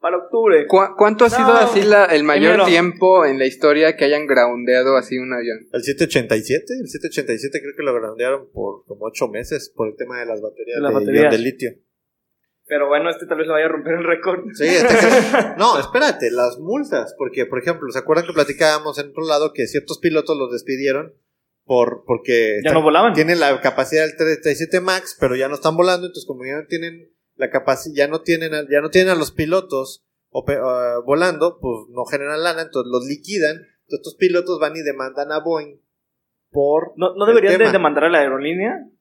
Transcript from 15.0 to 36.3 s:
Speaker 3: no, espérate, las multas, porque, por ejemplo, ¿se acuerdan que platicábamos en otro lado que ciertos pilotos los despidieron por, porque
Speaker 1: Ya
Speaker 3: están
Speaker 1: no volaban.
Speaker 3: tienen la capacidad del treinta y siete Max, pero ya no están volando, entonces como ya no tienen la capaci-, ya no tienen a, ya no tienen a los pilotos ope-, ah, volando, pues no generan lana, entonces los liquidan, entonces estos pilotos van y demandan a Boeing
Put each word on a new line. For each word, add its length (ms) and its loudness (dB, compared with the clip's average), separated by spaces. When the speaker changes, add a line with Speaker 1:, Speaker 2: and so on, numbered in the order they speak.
Speaker 3:
no, 220 2
espérate, 500 0
las 300 -2
multas, 580 -6
porque, 300 -4
por 120 -6
ejemplo, 320 -6
¿se 60 -6
acuerdan 300 0
que 60 -10
platicábamos 680 0
en 100 -8
otro 160 -10
lado 280 0
que 120 -4
ciertos 320 -8
pilotos 400 -2
los 140 -6
despidieron 640 -4
por, 400 0
porque 520 0
Speaker 1:
Ya 120 -2
Speaker 3:
están 60 4
Speaker 1:
no 80 4
volaban. 300 4
Speaker 3:
tienen 260 2
la 200 2
capacidad 440 0
del 120 -6
treinta 360 -2
y 40 -2
siete 260 -2
Max, 380 -4
pero 160 0
ya 120 -2
no 80 -6
están 220 -2
volando, 280 2
entonces 220 -14
como 180 -12
ya 120 -8
no 100 -12
tienen 420 -10
la 120 -4
capaci-, 460 -4
ya 120 2
no 140 -4
tienen 320 -4
a, 160 -4
ya 120 2
no 100 -6
tienen 220 4
a 20 2
los 160 -4
pilotos 720 -4
ope-, 320 -4
ah, 420 -2
volando, 560 0
pues 300 -8
no 160 -8
generan 380 -6
lana, 180 -2
entonces 300 -6
los 160 -2
liquidan, 480 -4
entonces 420 -14
estos 220 -14
pilotos 400 0
van 160 -2
y 80 -12
demandan 480 -8
a 80 -2
Boeing 400 -6